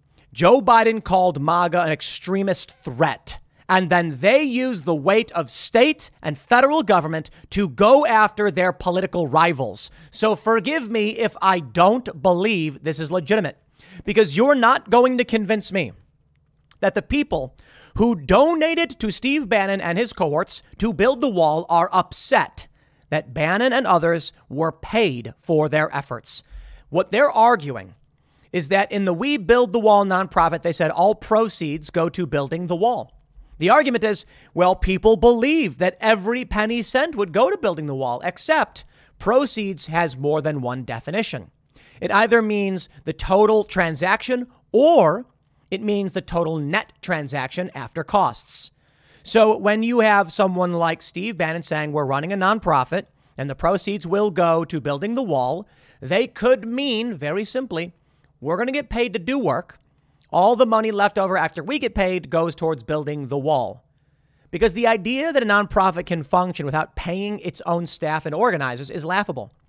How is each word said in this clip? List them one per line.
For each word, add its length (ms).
Joe 280
Biden 400
called 400
maga 400
an 120
extremist 760
threat, 720
and 200
then 300
they 240
use 380
the 120
weight 380
of 180
state 640
and 160
federal 460
government 460
to 180
go 360
after 460
their 220
political 540
rivals. 640
So 240
forgive 540
me 220
if 300
I 200
don't 600
believe 600
this 160
is 140
legitimate, 460
because 320
you're 200
not 340
going 300
to 40
convince 480
me 220
that 120
the 60
people 540
who 160
donated 760
to 100
Steve 380
Bannon 320
and 180
his 140
cohorts 500
to 140
build 300
the 80
wall 400
are 240
upset 760
that 240
Bannon 380
and 160
others 460
were 220
paid 640
for 320
their 260
efforts. 480
What 220
they're 200
arguing 640
is 160
that 240
in 140
the 80
We 240
Build 340
the 80
Wall 260
nonprofit, 560
they 120
said 180
all 240
proceeds 720
go 200
to 180
building 400
the 80
wall. 420
The 100
argument 340
is, 220
well, 220
people 400
believe 640
that 240
every 420
penny 380
sent 340
would 160
go 180
to 80
building 280
the 100
wall, 300
except 580
proceeds 640
has 320
more 240
than 200
one 220
definition. 680
It 100
either 300
means 480
the 80
total 500
transaction 840
or 540
it 100
means 320
the 80
total 360
net 440
transaction 720
after 300
costs. 680
So 340
when 240
you 200
have 300
someone 420
like 280
Steve 340
Bannon 280
saying, 280
"We're 140
running 260
a 60
nonprofit 680
and 120
the 60
proceeds 500
will 240
go 360
to 140
building 360
the 80
wall," 440
they 280
could 400
mean, 480
very 280
simply, 500
"We're 180
gonna 140
get 180
paid 240
to 60
do 200
work. 400
All 260
the 120
money 240
left 260
over 200
after 260
we 160
get 160
paid 340
goes 240
towards 300
building 440
the 100
wall." 460
Because 220
the 120
idea 480
that 80
a 60
nonprofit 580
can 160
function 460
without 280
paying 440
its 260
own 220
staff 400
and 80
organizers 560
is 140
laughable. 480